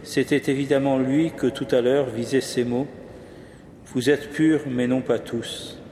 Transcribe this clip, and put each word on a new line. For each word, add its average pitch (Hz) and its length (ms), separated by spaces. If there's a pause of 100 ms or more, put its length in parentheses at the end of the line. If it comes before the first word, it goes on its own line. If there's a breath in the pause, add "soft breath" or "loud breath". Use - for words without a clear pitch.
c'était 143 480
évidemment 135 480
lui 143 320
que - 160
tout 131 240
à 127 100
l'heure 131 280
visaient 117 320
ces - 220
mots, « 123 240 (1040 loud breath)
Vous 127 160
êtes 143 220
purs, 156 360
mais 123 200
non 127 140
pas 120 180
tous. » - 580 (140)